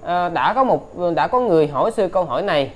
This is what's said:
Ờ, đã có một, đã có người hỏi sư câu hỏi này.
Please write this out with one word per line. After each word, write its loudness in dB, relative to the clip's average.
Ờ, -2
đã 0
có 2
một, 0
đã 0
có 2
người 4
hỏi 0
sư -2
câu 0
hỏi -4
này. -2